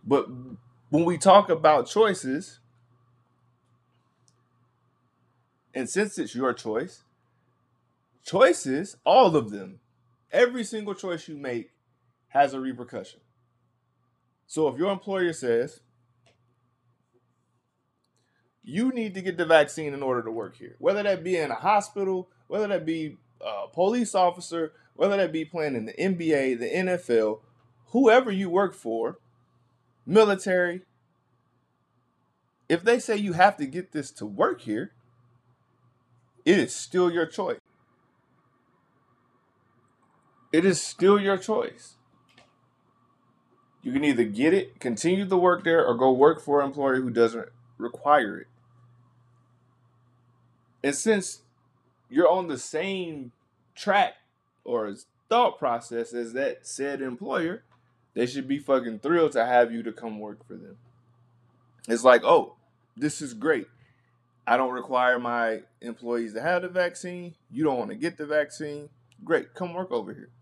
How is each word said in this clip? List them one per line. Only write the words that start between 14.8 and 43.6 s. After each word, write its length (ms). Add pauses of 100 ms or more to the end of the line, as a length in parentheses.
employer 420
says, 480 (2750)
"You 280
need 220
to 80
get 160
the 80
vaccine 480
in 80
order 220
to 80
work 240
here," 240
whether 240
that 200
be 140
in 140
a 40
hospital, 760 (160)
whether 180
that 180
be 340 (220)
a 320
police 440
officer, 580 (240)
whether 180
that 160
be 140
playing 300
in 100
the 120
N 180
B 180
A, 220
the 120
N 220
F 200
L, 320 (500)
whoever 400
you 180
work 240
for, 460 (840)
military, 760 (1900)
if 160
they 160
say 160
you 180
have 240
to 80
get 280
this 180
to 140
work 360
here, 300 (1500)
it 140
is 180
still 360
your 140
choice. 340 (3000)
It 140
is 160
still 380
your 180
choice. 580 (1900)